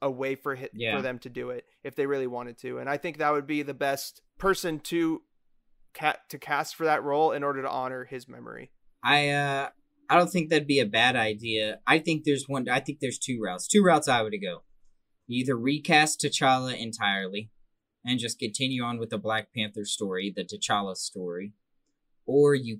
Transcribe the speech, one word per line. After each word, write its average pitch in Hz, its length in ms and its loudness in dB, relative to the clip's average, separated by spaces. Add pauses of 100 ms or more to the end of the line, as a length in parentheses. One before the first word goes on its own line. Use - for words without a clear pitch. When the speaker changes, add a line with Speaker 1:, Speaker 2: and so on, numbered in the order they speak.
Speaker 1:
a 139 100 0
way 135 260 -2
for 139 200 -4
hi-, 131 160 -10
Speaker 2:
Yeah. 113 240 -2
Speaker 1:
for 135 60 -2
them 127 180 -4
to - 100 -16
do 123 200 -6
it 123 140 -10 (180)
if 135 140 -10
they 139 100 2
really 135 220 0
wanted 120 300 -8
to. 127 200 -8
And 127 100 -6
I 143 100 0
think 151 200 -8
that 151 140 2
would 143 140 0
be 147 160 -2
the 139 120 -8
best 139 480 -4 (160)
person 180 420 0
to 165 420 0 (720)
ca-, 151 220 0 (120)
to 143 100 -14
cast 147 380 -4
for 165 80 -4
that 151 180 2
role 143 300 2
in 143 100 -2
order 139 200 -2
to 135 80 -4
honor 127 340 -4
his 127 240 -12
memory. 120 420 -16 (320)
Speaker 2:
I, 143 280 4
uh, 139 380 0 (400)
I 156 80 6
don't 175 140 6
think 165 200 0
that'd 147 180 4
be 139 100 4
a 117 80 4
bad 117 300 4
idea. 110 680 -2
I 147 120 6
think 156 260 0
there's 139 220 2
one, 131 220 -4
I 123 100 2
think 139 220 -6
there's 123 180 -4
two 123 240 -6
routes. 90 240 -6
Two 208 160 8
routes 160 240 6
I 123 160 4
would 107 180 -4
go. 90 220 -6 (640)
You 123 160 -2
either 127 140 0
recast 147 640 2
T'Challa 131 580 2
entirely 104 720 -4 (540)
and 123 160 0
just 117 180 -6
continue 123 440 -2
on 117 160 -4
with 113 120 -6
the 110 80 -4
Black 110 380 -4
Panther 107 280 -4
story, 98 500 -4
the 92 100 -6
T'Challa 104 520 -2
story, 92 580 -8 (720)
or 143 280 6
you 117 260 -4